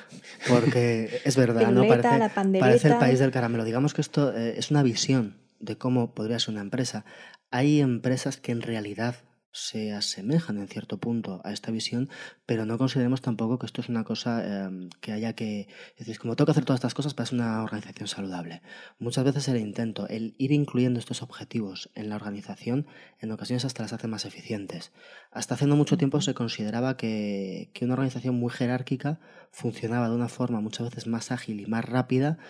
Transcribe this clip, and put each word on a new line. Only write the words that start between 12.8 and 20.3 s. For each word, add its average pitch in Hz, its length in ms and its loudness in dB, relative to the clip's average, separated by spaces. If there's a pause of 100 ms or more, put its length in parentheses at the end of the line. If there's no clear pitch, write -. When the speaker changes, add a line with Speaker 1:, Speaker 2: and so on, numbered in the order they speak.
Speaker 1:
tampoco 117 380 0
que 117 60 -6
esto - 160 -8
es - 60 -8
una 117 140 -2
cosa, 107 640 -4
em, 92 220 -8 (120)
que 110 120 -8
haya 110 220 -4
que... 107 340 -6 (240)
Es - 140 -20
decir, 113 120 -10
como 117 160 -4
tengo 143 120 4
que - 40 2
hacer 143 140 4
todas 131 140 2
estas 120 140 -2
cosas 139 220 -4
para 117 120 -6
ser 123 120 -2
una 113 240 0
organización 101 460 -8
saludable. 90 540 -8 (360)
Muchas 120 260 -2
veces 139 220 0
el 127 120 0
intento, 104 500 -4
el 113 300 -6